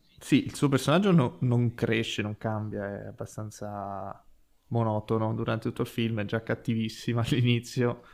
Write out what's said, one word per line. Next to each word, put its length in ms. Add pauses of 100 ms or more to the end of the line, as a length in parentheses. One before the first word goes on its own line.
(180)
sì, 260
il 120
suo 120
personaggio 440
no-, 300
non 320
cresce, 480
non 140
cambia, 480 (200)
è 20
abbastanza 1160 (440)
monotono 680
durante 340
tutto 140
il 60
film, 320
è 40
già 180
cattivissima 800
<laughs> 80
all'inizio 720 (120)